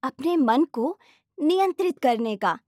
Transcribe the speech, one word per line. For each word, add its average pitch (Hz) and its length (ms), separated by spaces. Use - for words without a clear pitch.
अपने 277 340
मन 262 280
को 294 340
नियंत्रित 370 580
करने 226 380
का। 196 320